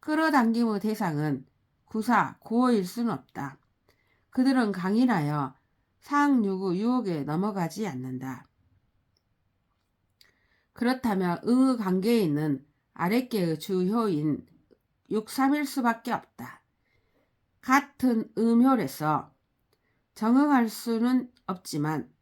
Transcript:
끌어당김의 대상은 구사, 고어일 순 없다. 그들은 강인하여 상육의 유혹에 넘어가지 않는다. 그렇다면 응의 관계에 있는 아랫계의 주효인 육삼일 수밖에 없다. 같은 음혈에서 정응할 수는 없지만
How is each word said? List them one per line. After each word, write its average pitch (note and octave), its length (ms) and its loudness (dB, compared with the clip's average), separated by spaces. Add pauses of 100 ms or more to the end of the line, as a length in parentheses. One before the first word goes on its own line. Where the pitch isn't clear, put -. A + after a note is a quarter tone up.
끌어당김의 A#3+ 800 2
대상은 D#3 640 -2 (380)
구사, G#3+ 560 0
고어일 A#3 440 2
순 A#3 260 -6
없다. - 480 -10 (720)
그들은 B3+ 420 2
강인하여 F#3 840 0 (460)
상육의 G3 800 0
유혹에 G#3 440 -2
넘어가지 F#3+ 600 -4
않는다. B2+ 640 -10 (2250)
그렇다면 G#3 720 0
응의 B3+ 300 4
관계에 G3+ 440 0
있는 D3+ 460 0 (280)
아랫계의 F#3 640 -2
주효인 F#3 880 -2 (640)
육삼일 C4+ 560 0
수밖에 A#3+ 460 -4
없다. - 500 -12 (1000)
같은 B3+ 760 0
음혈에서 A3+ 960 2 (840)
정응할 B3 540 4
수는 A#3+ 640 -2 (160)
없지만 D#3 640 -4 (120)